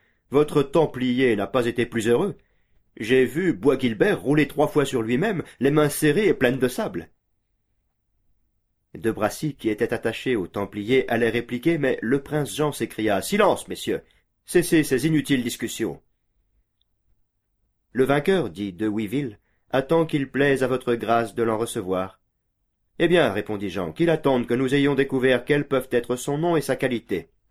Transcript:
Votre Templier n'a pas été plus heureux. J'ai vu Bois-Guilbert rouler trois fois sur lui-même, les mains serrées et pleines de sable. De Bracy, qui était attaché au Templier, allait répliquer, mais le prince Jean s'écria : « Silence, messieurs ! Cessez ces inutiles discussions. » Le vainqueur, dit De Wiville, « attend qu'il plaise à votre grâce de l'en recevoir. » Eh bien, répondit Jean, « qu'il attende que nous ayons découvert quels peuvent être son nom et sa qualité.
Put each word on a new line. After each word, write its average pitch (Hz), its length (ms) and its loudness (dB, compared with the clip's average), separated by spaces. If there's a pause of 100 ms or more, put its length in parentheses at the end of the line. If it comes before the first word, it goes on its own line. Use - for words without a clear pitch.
(300)
Votre 147 340 2
Templier 127 720 2
n'a 98 100 -2
pas 120 200 0
été 117 200 -2
plus 113 220 -2
heureux. 151 280 2 (600)
J'ai 127 280 2
vu 151 280 0
Bois-Guilbert 131 680 0
rouler 143 280 2
trois 143 180 0
fois 143 180 0
sur 131 180 -2
lui-même, 143 420 -2 (160)
les 135 100 2
mains 151 180 4
serrées 156 380 2
et 151 80 4
pleines 131 240 2
de 123 100 2
sable. 101 420 -8 (1800)
De 113 160 -2
Bracy, 104 440 -4
qui - 140 -6
était 107 240 0
attaché 117 420 -2
au 92 120 0
Templier, 104 640 -2
allait 117 180 2
répliquer, 120 500 -2
mais 131 220 0
le 135 220 0
prince 147 340 -4
Jean 147 160 0
s'écria : « 107 500 -2
Silence, 175 460 0
messieurs ! 95 340 -6 (440)
Cessez 170 360 2
ces 139 240 0
inutiles 139 380 0
discussions. » 110 560 -6 (1900)
Le 131 120 2
vainqueur, 147 440 2
dit 95 240 -6
De 104 160 -2
Wiville, « 110 500 -4 (320)
attend 156 360 2
qu'il 139 240 -4
plaise 135 320 2
à 131 40 4
votre 123 280 0
grâce 113 400 0
de 117 80 -2
l'en 113 160 0
recevoir. » 95 640 -4 (800)
Eh 160 100 4
bien, 160 220 4
répondit 101 380 -4
Jean, « 87 240 -6
qu'il 170 160 0
attende 135 380 2
que 120 80 0
nous 131 200 0
ayons 143 200 2
découvert 131 500 2
quels 147 240 0
peuvent 131 220 -2
être 123 260 0
son 143 220 -4
nom 170 180 0
et 143 60 2
sa 135 120 -2
qualité. 117 540 -4 (220)